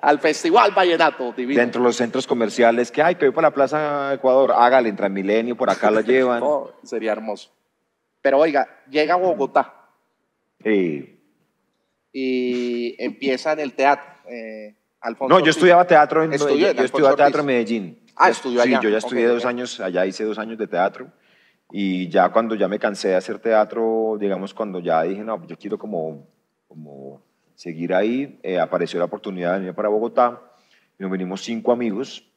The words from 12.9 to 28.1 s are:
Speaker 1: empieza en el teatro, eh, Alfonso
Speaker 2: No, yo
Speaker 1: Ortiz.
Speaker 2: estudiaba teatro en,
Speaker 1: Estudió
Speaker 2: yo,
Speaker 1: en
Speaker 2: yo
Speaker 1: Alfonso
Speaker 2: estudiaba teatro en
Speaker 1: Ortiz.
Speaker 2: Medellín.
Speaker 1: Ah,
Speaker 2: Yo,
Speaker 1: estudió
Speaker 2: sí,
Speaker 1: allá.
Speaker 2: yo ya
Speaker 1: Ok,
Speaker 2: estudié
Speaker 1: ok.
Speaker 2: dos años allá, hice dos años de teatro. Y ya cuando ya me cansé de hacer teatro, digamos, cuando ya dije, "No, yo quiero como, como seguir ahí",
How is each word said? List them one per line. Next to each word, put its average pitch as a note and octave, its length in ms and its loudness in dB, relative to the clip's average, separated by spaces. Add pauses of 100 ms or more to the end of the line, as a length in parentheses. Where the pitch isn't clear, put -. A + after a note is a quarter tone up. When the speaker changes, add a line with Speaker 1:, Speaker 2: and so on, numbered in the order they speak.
Speaker 1:
empieza C3 540 -4
en D#3 80 -4
el C#3 140 -6
teatro, C#3 320 2 (240)
eh, A2 440 -16 (260)
Alfonso A#2 280 -6
Speaker 2:
No, F3 100 6
yo F3 60 4
Speaker 1:
Ortiz. D#3 120 2
Speaker 2:
estudiaba F3 300 6
teatro D#3 380 4
en, D#3+ 80 -4
Speaker 1:
Estudió D3 240 0
Speaker 2:
yo, - 0 -
Speaker 1:
en D3+ 60 2 (140)
Speaker 2:
yo C3 60 0
Speaker 1:
Alfonso - 40 2
Speaker 2:
estudiaba C3+ 300 4
teatro C#3+ 240 4
en D3 60 -2
Speaker 1:
Ortiz. C3+ 80 0
Speaker 2:
Medellín. A2 460 -2 (160)
Speaker 1:
Ah, - 100 4
Speaker 2:
Yo, B2 60 4
Speaker 1:
estudió A#2+ 300 -2
Speaker 2:
sí, B2 80 4
Speaker 1:
allá. C3 100 2
Speaker 2:
yo A2 80 0
ya G#2 80 2
Speaker 1:
Ok, A#2 80 -4
Speaker 2:
estudié A#2+ 240 -2
Speaker 1:
ok. A#2+ 60 4
Speaker 2:
dos A#2 100 -4
años B2 360 -6
allá, F#2 260 -2
hice F#2 180 -6
dos G#2+ 140 -6
años A2 200 -10
de G#2+ 80 -6
teatro. F#2+ 420 -4 (600)
Y F#2 380 -4
ya F2+ 220 2
cuando A2+ 240 -2
ya G2 140 -2
me G#2 100 -6
cansé G#2 300 -4
de F#2 80 2
hacer G2+ 220 -4
teatro, A2 800 0
digamos, G2 360 -4
cuando G2 260 -8
ya E2 220 0
dije, G2 200 -6
"No, G#2+ 240 -8
yo E2 120 -16
quiero G2+ 200 -8
como, D#2+ 480 -10 (400)
como C#2 540 -20 (340)
seguir E2+ 400 -6
ahí", A#2+ 480 -2